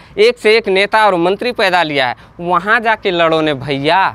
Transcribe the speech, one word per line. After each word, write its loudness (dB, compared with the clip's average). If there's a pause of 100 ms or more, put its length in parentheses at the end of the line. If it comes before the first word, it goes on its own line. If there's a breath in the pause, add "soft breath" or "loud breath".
(180 loud breath)
एक 2
से 2
एक -2
नेता 2
और 2
मंत्री -2
पैदा 0
लिया -2
है। -6 (240 loud breath)
वहाँ 0
जाके -2
लड़ो 0
ने 0
भैया, -2